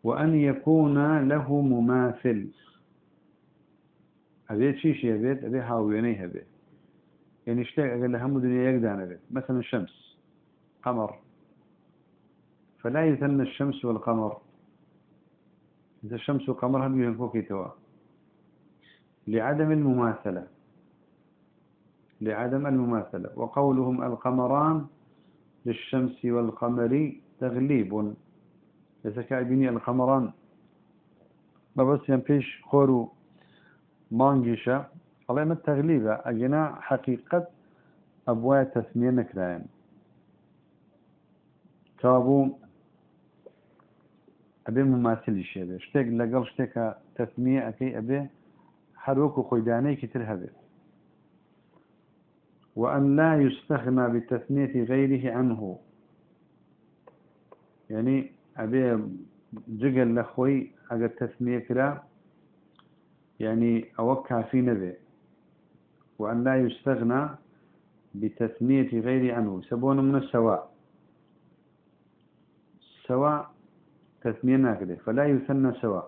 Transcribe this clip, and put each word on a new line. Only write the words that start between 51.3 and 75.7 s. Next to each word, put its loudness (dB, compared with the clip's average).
وأن 2
لا 6
يستغنى 0
بتثنية -2
غيره 2
عنه. 0
يعني 0
أبي 0
جگە 2
لە 0
خۆی 2
ئەگەر -2
تەسمیە -4
کرا، 0
يعني 2
ئەوە 0
کافی 0
نەبێ. -2
وأن -2
لا 4
يستغنى 0
بتثنية 0
غيره 2
عنه. -2
سبون 2
من 2
السواء. 2
سواء 0
تثنية 0
ناكده. 0
فلا 0
يثنى 0